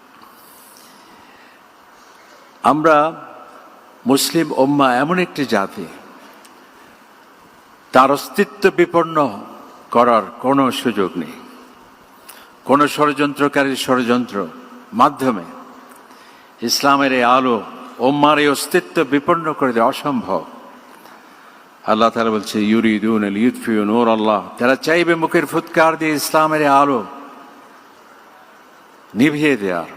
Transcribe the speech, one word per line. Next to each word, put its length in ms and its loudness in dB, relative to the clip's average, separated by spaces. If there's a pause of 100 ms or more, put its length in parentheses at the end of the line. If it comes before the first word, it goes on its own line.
(2750)
আমরা 640 2 (800)
মুসলিম 440 0
উম্মাহ 400 2
এমন 280 0
একটি 260 -4
জাতি, 400 -4 (2000)
তার 200 6
অস্তিত্ব 680 -2
বিপন্ন 640 0 (500)
করার 320 4 (160)
কোনো 320 2
সুযোগ 460 -2
নেই। 140 -10 (1300)
কোনো 220 4
ষড়যন্ত্রকারীর 880 0
ষড়যন্ত্র 720 -2 (460)
মাধ্যমে 500 0 (1160)
ইসলামের 520 0
এই 100 2
আলো, 380 2 (380)
উম্মার 400 2
এই 80 2
অস্তিত্ব 560 -2
বিপন্ন 500 -2
করে 200 -2
দেওয়া 160 4
অসম্ভব। 560 -4 (1400)
আল্লাহ 240 2
তাআলা 220 -2
বলছে, 300 -4
"ইউরিদুনা 680 0
লিইউতফিউ 540 0
নূরাল্লাহ", 600 0 (140)
তারা 180 2
চাইবে 400 0
মুখের 300 -2
ফুৎকার 520 0
দিয়ে 140 -2
ইসলামের 500 0
এই 60 2
আলো 380 2 (2000)
নিভিয়ে 420 2
দেওয়ার। 280 -4 (120)